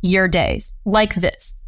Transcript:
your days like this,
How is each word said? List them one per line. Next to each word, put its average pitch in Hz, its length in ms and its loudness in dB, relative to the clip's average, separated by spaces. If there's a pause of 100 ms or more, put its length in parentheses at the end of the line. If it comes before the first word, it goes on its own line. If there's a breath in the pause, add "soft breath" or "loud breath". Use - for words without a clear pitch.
your 185 280 2
days - 440 0 (120)
like 214 320 2
this, - 520 -4